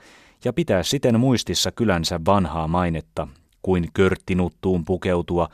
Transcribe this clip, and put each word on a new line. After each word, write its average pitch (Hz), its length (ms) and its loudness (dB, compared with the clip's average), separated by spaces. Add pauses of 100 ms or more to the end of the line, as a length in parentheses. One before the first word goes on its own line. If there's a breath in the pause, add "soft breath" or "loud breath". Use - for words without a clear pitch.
(440 soft breath)
ja 123 80 -2
pitää 101 300 0
siten 120 380 0
muistissa 107 520 0
kylänsä 90 540 0
vanhaa 82 420 2
mainetta 82 600 -4 (340)
kuin - 300 0
körttinuttuun 92 920 0
pukeutua 87 680 -2